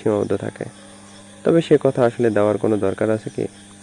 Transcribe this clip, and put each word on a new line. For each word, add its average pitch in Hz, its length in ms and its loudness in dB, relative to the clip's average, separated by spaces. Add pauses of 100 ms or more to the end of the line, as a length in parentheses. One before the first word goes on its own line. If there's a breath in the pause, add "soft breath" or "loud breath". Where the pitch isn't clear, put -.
সীমাবদ্ধ 101 320 0
থাকে, - 300 -8 (800)
তবে 165 180 4
সে 151 220 4
কথা 131 220 2
আসলে 120 240 0
দেওয়ার 104 280 2
কোনো 107 200 0
দরকার 98 320 -2
আছে 110 260 -4
কি? 110 120 -4 (360)